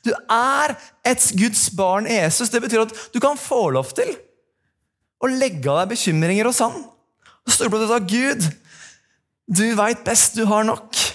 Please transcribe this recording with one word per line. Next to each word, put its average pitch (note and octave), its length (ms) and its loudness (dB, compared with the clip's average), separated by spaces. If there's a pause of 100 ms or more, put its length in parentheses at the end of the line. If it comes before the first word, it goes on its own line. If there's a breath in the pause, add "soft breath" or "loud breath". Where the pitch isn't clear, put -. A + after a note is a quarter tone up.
Du A#3 100 -2
er C4+ 600 0 (320 loud breath)
et B3 200 4 (120)
Guds G#3+ 380 2
barn F#3+ 340 0
i A3+ 60 0
Jesus. F#3 340 0
Det A#3 120 0
betyr A3+ 200 0
at A3 120 -4 (200 loud breath)
du A#3+ 80 0
kan C#4 160 2
få A#3 380 0
lov C3 180 -2
til - 160 -2 (1120)
å B3+ 80 0
legge G3 400 -2
av E3 140 2
deg G3+ 100 -6
bekymringer F#3+ 560 0
hos B3 140 -2
han. A#3 100 -2 (720 soft breath)
Og A#3 100 0
stole A#3 160 2
på A3 140 0
at, G#3+ 260 0
«Gud, B3 320 0 (1040 loud breath)
du G3+ 180 2 (140)
vet A3 280 0
best, - 320 2
du A3 120 0
har G#3+ 160 2
nok.» - 320 -6 (160)